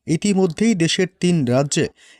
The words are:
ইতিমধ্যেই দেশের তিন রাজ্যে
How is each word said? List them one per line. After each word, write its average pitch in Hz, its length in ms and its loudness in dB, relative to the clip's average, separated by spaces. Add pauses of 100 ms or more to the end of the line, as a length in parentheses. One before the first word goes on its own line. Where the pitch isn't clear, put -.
ইতিমধ্যেই 190 680 0
দেশের 165 320 0 (120)
তিন 175 160 2 (100)
রাজ্যে 135 400 0 (340)